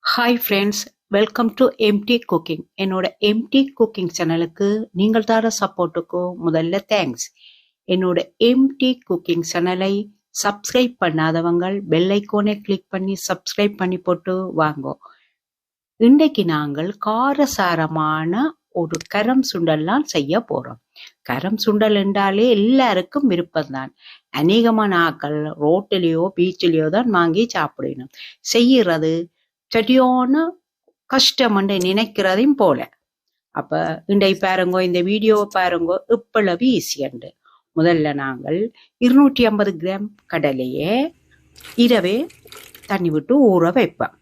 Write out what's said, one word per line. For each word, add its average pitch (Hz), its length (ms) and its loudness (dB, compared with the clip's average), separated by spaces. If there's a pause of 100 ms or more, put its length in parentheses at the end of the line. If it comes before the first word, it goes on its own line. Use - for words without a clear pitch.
(160)
Hi 240 160 2 (140)
friends, 202 320 0 (380)
welcome 214 420 0
to 262 80 4 (120)
M 208 200 2 (100)
T 240 100 2 (140)
Cooking. 165 300 -4 (200)
என்னோட 185 240 -4 (120)
எம் 214 320 0
டி 269 300 2
குக்கிங் 220 380 0
சேனலுக்கு 165 500 -2 (320)
நீங்கள் 220 300 2
தர 226 200 2 (100)
சப்போர்ட்டுக்கு 180 640 -4 (240)
முதல்ல 165 340 0 (140)
தேங்க்ஸ். 156 320 -2 (680)
என்னோட 180 260 0 (320)
எம் 269 260 2
டி 254 240 -2 (100)
குக்கிங் 170 440 -2
சேனலை 190 560 -2 (320)
சப்ஸ்கிரைப் 240 540 -2 (100)
பண்ணாதவங்கள் 170 760 0 (140)
பெல் 175 240 2
ஐகானை 208 440 -2
கிளிக் - 280 -6
பண்ணி 190 260 -6 (140)
சப்ஸ்கிரைப் 208 520 -4
பண்ணி 185 160 -2
போட்டு 180 380 -4 (260)
வாங்கோ. 147 340 -4 (1000)
இன்றைக்கு 269 500 4
நாங்கள் 151 480 -2 (140)
காரசாரமான 180 1400 0 (240)
ஒரு 165 300 -6 (180)
கரம் 254 380 2
சுண்டல்லாம் 170 600 0
செய்ய 165 380 0
போறோம். 127 260 -8 (420)
கரம் 175 440 -4
சுண்டல் 214 400 2
என்றாலே 196 440 0 (100)
எல்லாருக்கும் 240 680 2
விருப்பம்தான். 143 640 -4 (460)
அநேகமான 214 560 2 (160)
ஆக்கள் 151 320 -6 (240)
ரோட்டிலேயோ 175 600 0 (140)
பீச்சிலேயோ 170 500 0
தான் 226 300 0
வாங்கி 170 260 2 (120)
சாப்பிடணும். 139 540 -8 (280)
செய்யறது 202 720 2 (600)
சரியான 254 680 2 (720)
கஷ்டம் 247 480 2
என்று 196 240 -2
நினைக்கிறதையும் 208 800 0
போல. 151 180 4 (800)
அப்ப 160 520 -6
இன்றை 196 200 4 (100)
பாருங்கோ, 185 460 0
இந்த 180 120 0 (100)
வீடியோவை 208 360 2 (100)
பாருங்கோ, 175 400 0 (200)
எவ்வளவு 208 560 -2
ஈஸி 185 260 -2 (100)
என்று. 127 220 -14 (460)
முதல்ல 160 380 2
நாங்கள் 139 460 -6 (460)
இருநூற்றி 269 440 4
ஐம்பது 202 220 -2 (100)
கிராம் 196 280 -6 (240)
கடலையே 147 840 -2 (720)
இரவே 214 320 2 (720)
தண்ணி 180 260 -2
விட்டு 156 200 0 (100)
ஊற 175 320 4
வைப்போம். - 440 -2